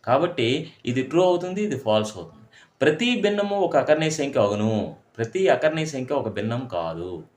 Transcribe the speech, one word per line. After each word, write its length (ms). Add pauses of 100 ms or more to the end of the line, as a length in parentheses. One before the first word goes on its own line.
కాబట్టి 400 (440)
ఇది 200
ట్రూ 100 (100)
అవుతుంది, 360
ఇది 180
ఫాల్స్ 320
అవుతుంది. 240 (400)
ప్రతి 280 (140)
భిన్నము 320 (100)
ఒక 180
అకర్ణీయ 380
సంఖ్య 240
అగును, 280 (440)
ప్రతి 240 (160)
అకర్ణీయ 360
సంఖ్య 280
ఒక 80 (100)
భిన్నం 240 (100)
కాదు. 380 (260)